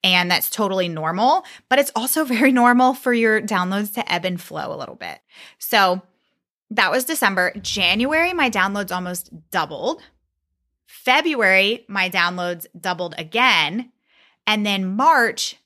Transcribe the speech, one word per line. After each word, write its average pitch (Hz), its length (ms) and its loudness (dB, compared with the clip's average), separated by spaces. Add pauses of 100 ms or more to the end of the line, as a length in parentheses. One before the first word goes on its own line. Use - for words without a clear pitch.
And 180 260 2
that's - 180 0
totally 190 400 -2
normal, 180 560 0 (240)
but 269 120 2
it's 277 160 0
also 254 280 0
very 254 280 2
normal 247 420 4
for 254 180 -2
your 220 300 2
downloads 202 520 -2
to - 180 -6
ebb 175 120 -4
and 180 160 -4
flow - 320 -10
a - 60 -10
little - 160 -12
bit. 85 240 -14 (400)
So 185 440 2 (680)
that 196 220 2
was 254 120 0
December. 196 560 0
January, 254 720 0
my 311 160 0
downloads 196 460 -2
almost 180 380 -8 (180)
doubled. 160 500 -4 (880)
February, 240 1000 0
my 185 220 -4
downloads 175 560 -2 (140)
doubled 175 380 -6
again. 196 720 0 (560)
And 214 180 0
then 196 300 -2
March 254 720 2